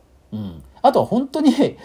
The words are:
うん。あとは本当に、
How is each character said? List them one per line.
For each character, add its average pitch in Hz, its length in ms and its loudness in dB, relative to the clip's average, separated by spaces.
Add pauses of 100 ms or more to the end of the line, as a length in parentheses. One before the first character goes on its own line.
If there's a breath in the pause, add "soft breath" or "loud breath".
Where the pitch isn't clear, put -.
(320)
う 104 60 -10
ん。 87 260 -12 (180 soft breath)
あ 277 120 4
と 190 80 2
は 113 40 0
本 254 220 -2
当 311 140 -4
に、 254 440 2